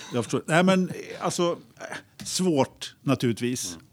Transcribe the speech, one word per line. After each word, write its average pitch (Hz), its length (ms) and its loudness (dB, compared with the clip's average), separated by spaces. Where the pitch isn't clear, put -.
Jag 120 100 0
förstår. - 240 -2
Nej, 165 160 6
men, 185 260 4
eh, 160 60 -8
alltså, 180 300 0
eh, - 720 -12
svårt - 760 0
naturligtvis 120 760 -2